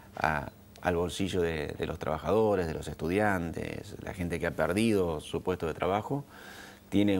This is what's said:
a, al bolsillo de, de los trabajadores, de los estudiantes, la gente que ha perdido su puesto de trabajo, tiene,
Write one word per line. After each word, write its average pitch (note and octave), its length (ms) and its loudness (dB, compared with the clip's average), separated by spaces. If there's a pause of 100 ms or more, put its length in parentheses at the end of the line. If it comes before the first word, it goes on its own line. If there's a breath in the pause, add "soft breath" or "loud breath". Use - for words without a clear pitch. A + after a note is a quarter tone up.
(160 loud breath)
a, D2+ 360 0 (300)
al F2 140 2
bolsillo F2 460 0
de, D#2+ 360 0
de - 80 -4
los D#2 140 -4
trabajadores, F2+ 680 2
de D#2+ 60 -2
los D2+ 140 -8
estudiantes, E2 1120 -2
la - 120 -8
gente F2 260 -2
que E2+ 80 0
ha D#2 80 -2
perdido F2+ 640 2
su E2+ 220 -6
puesto F2 260 -2
de D2+ 60 -2
trabajo, C#3 500 -2 (640 loud breath)
tiene, G2+ 320 4